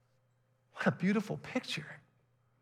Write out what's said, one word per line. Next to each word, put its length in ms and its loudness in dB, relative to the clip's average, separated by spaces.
What 120 0
a 60 8
beautiful 460 2
picture. 600 -6